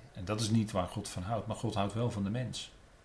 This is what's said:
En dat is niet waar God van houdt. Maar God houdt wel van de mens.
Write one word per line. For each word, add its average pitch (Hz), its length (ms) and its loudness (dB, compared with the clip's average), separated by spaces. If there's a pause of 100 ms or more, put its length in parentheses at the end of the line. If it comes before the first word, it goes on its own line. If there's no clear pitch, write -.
(140)
En 92 120 -8
dat 107 160 2
is 107 80 2
niet 110 220 6
waar 90 160 2
God - 220 -4
van 92 140 -4
houdt. 104 240 -2
Maar 110 80 -2
God 107 180 -2
houdt 101 200 2
wel 120 180 2
van 98 120 0
de 98 60 2
mens. 113 420 -4 (320)